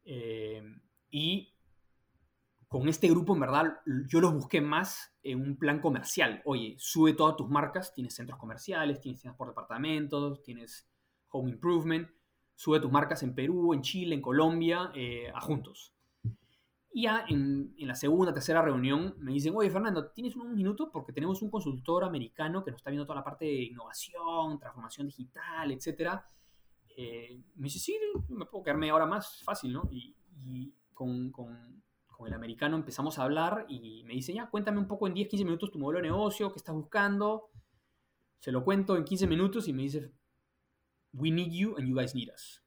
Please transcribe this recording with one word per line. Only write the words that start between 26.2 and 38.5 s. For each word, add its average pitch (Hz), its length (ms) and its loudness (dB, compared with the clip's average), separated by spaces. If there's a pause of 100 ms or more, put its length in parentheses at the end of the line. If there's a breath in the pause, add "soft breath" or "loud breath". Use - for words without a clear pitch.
Eh, 120 460 -12 (140)
me 143 80 -10
dice, 143 160 -6
"Sí, 415 180 -4 (320)
me 233 160 -6
puedo - 180 -10
quedar 151 140 0
media 156 160 0
hora 160 140 6
más, - 360 -4
fácil, 196 300 -4
¿no?". - 180 -4
Y, 123 240 -14 (300)
y 127 260 -10 (220)
con, 127 380 -4
con, 120 500 -16 (240)
con - 220 -16
el 120 80 -6
americano 117 420 -2
empezamos 147 400 -4
a 135 60 0
hablar 160 440 0
y 117 360 -12
me 117 100 -12
dice, 127 180 -4
"Ya, 226 200 -8
cuéntame 208 260 0
un 202 100 0
poco 196 200 -2
en 180 80 0
diez, 202 120 0
quince 202 180 0
minutos 170 260 -2
tu 160 80 -8
modelo 147 200 0
de 165 100 -2
negocio, 202 420 0
qué 185 60 -14
estás 156 180 -8
buscando". 202 720 0 (880)
Se - 140 -8